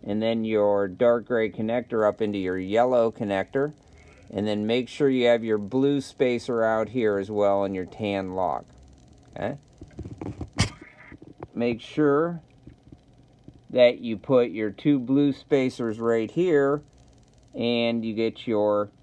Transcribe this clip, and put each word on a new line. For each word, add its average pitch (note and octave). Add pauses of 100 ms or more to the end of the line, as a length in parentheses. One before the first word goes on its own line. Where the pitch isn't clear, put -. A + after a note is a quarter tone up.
And G#2
then A2+
your G#2
dark A#2+
gray A2+
connector A2+
up G2+
into G#2
your F#2
yellow A#2
connector. A2 (580)
And G2+
then G#2
make A#2+
sure C#3+
you B2+
have A#2+
your A2
blue C3+
spacer A#2+
out A2
here G#2+
as G2
well G2+
in G2
your F#2
tan F#2+
lock. E2+ (720)
Okay? C3 (2000)
Make A#2
sure D3+ (1300)
that B2
you A2+
put A#2+
your G#2+
two C#3+
blue C3+
spacers B2+
right A2+
here, D3 (720)
and A#2
you A2+
get A2+
your G#2 (140)